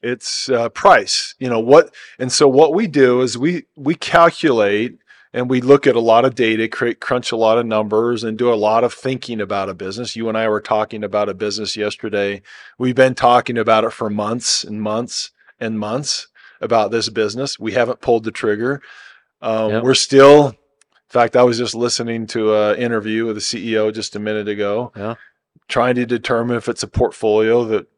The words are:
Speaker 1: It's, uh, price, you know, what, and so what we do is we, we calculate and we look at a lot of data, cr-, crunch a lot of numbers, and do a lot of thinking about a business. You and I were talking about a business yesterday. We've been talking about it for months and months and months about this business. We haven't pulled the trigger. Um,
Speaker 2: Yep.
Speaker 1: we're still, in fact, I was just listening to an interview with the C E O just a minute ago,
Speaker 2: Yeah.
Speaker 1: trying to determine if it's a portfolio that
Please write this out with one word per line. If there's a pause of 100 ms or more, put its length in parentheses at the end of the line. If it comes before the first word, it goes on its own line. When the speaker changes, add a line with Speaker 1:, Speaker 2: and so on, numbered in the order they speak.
Speaker 1:
It's,
uh,
price,
you
know,
what, (260)
and
so
what
we
do
is
we, (120)
we
calculate (340)
and
we
look
at
a
lot
of
data,
cr-,
crunch
a
lot
of
numbers,
and
do
a
lot
of
thinking
about
a
business.
You
and
I
were
talking
about
a
business
yesterday. (360)
We've
been
talking
about
it
for
months
and
months (300)
and
months (320)
about
this
business.
We
haven't
pulled
the
trigger. (600)
Um,
Speaker 2:
Yep.
Speaker 1:
we're
still,
in (540)
fact,
I
was
just
listening
to
an
interview
with
the
C
E
O
just
a
minute
ago,
Speaker 2:
Yeah. (520)
Speaker 1:
trying
to
determine
if
it's
a
portfolio
that (120)